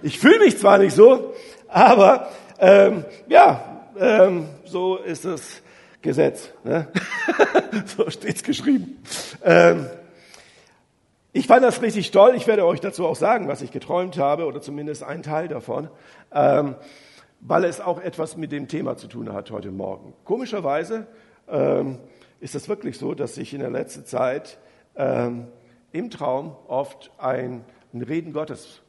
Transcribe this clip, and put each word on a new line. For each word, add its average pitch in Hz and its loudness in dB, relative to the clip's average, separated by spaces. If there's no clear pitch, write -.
Ich - -6
fühle 403 6
mich 392 4
zwar 196 6
nicht 190 4
so, 233 6
aber, 233 6
ähm, 190 6
ja, - 4
ähm, 185 4
so 185 -4
ist 165 -12
das 165 -12
Gesetz, 147 -2
ne? 147 -4
<laughs> - 0
So - -6
steht's - -10
geschrieben. - -4
Ähm, 170 4
ich - -4
fand 254 6
das - 0
richtig 208 -4
toll. 208 6
Ich - -6
werde 208 0
euch 165 0
dazu 180 -6
auch 160 -4
sagen, 202 -2
was 139 -8
ich 131 -14
geträumt 170 -6
habe, 151 -2
oder 139 -8
zumindest 147 -12
einen 151 -14
Teil 151 -8
davon, 139 -10
ähm, 143 0
weil 170 -2
es 175 -4
auch 180 -8
etwas 165 -12
mit 156 -12
dem 143 -10
Thema 127 -10
zu 113 -20
tun 113 -14
hat 101 -14
heute 101 -12
Morgen. 95 -12
Komischerweise, 208 -6
ähm, 135 -4
ist - -18
es 143 -12
wirklich - -10
so, 135 -10
dass 127 -10
ich 131 -14
in 139 -12
der 127 -8
letzten 139 -12
Zeit, 127 -6
ähm, 120 -6
im 226 -10
Traum 143 -8
oft 139 -8
ein, 127 -6
ein 117 -10
Reden 156 -8
Gottes 151 -12